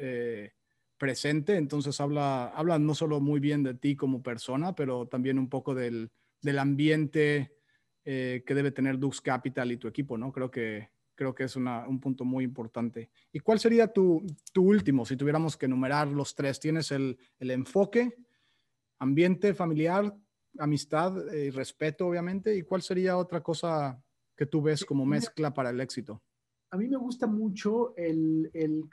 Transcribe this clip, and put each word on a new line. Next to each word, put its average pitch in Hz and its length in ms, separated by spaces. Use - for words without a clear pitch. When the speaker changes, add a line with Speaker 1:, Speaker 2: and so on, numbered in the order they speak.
Speaker 1:
eh, 120 520
presente. 147 600
Entonces 147 440
habla, 143 460
habla 160 320
no 151 160
solo 151 260
muy 143 200
bien 147 220
de 131 120
ti 143 200
como 135 280
persona, 131 520
pero 127 320
también 131 320
un 131 120
poco 131 240
del, 117 380
del 139 200
ambiente, 147 920
eh, 127 400
que 139 80
debe 139 160
tener 135 280
Dux 135 220
Capital 127 520
y 120 40
tu 123 120
equipo, 135 280
¿no? 127 160
Creo 127 180
que, 110 400
creo 135 180
que 131 100
es 131 120
una, 123 320
un 131 120
punto 131 240
muy 127 200
importante. 117 640
¿Y 151 80
cuál 220 180
sería 226 340
tu, 180 320
tu 190 120
último, 185 400
si 131 120
tuviéramos 151 400
que 139 100
enumerar 131 420
los 143 260
tres? 139 260
Tienes 156 320
el, 135 260
el 127 120
enfoque, 196 640
ambiente 175 540
familiar, 175 640
amistad, 156 760
eh, 147 120
y 139 40
respeto, 151 560
obviamente. 185 500
¿Y 180 60
cuál 185 200
sería 185 340
otra 175 260
cosa 156 580
que 147 100
tú 156 160
ves 151 220
como 139 200
Speaker 2:
Mira, 139 120
Speaker 1:
mezcla 151 360
para 131 180
el 123 100
éxito? 110 420
Speaker 2:
a 185 60
mí 220 120
me 269 80
gusta 240 320
mucho 214 680
el, 160 560
el, 156 300